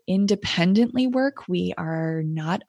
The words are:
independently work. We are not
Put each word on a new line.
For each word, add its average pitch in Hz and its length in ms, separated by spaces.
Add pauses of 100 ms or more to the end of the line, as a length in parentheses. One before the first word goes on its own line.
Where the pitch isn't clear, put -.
independently 202 1000
work. 262 400
We 180 300
are 160 460
not 160 460